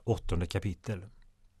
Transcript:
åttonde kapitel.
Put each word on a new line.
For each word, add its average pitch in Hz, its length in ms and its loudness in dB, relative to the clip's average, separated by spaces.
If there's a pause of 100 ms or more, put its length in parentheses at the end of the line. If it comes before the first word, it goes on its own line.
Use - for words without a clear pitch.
åttonde 87 420 2
kapitel. 95 600 -2 (560)